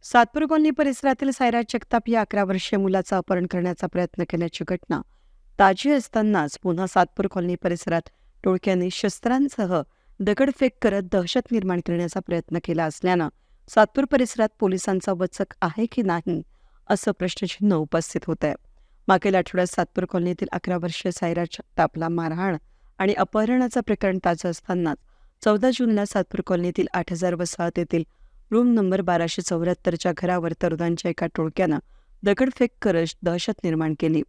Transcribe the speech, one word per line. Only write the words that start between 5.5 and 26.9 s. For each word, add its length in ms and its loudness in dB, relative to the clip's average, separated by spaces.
ताजी 320 4
असतानाच 720 0
पुन्हा 240 -2
सातपूर 440 2
कॉलनी 240 -2
परिसरात 460 -2
टोळक्यांनी 480 2
शस्त्रांसह 920 0
दगडफेक 520 2
करत 200 2
दहशत 400 0
निर्माण 280 0
करण्याचा 400 -2
प्रयत्न 440 -4
केला 200 0
असल्यानं 440 0
सातपूर 340 4
परिसरात 460 2
पोलिसांचा 520 0
वचक 500 -2
आहे 240 -2
की 160 -2
नाही, 400 0
असं 220 0
प्रश्नचिन्ह 640 -2
उपस्थित 520 -2
होत 160 -2
आहे. 100 0
मागील 280 4
आठवड्यात 320 2
सातपूर 380 -2
कॉलनीतील 460 -2
अकरा 260 -4
वर्षीय 340 -4
सायराज 400 -2
जगतापला 580 -2
मारहाण 480 -2
आणि 160 0
अपहरणाचं 680 0
प्रकरण 440 0
ताजं 260 0
असतानाच 460 -4
चौदा 300 4
जूनला 320 2
सातपूर 420 -4
कॉलनीतील 460 0